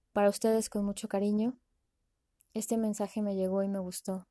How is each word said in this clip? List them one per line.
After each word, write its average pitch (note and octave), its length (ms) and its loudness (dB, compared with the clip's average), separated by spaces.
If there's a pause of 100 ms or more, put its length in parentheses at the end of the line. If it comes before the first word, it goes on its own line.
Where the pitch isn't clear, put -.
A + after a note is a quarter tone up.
(120)
Para G3+ 160 6
ustedes A3 400 2
con G#3 160 -2
mucho G3+ 240 -4
cariño, G#3 480 0 (960)
este A3+ 240 -2
mensaje G#3+ 460 -2
me G3+ 140 -2
llegó F#3+ 260 0
y G3 60 0
me G3 100 -2
gustó. F#3 520 -6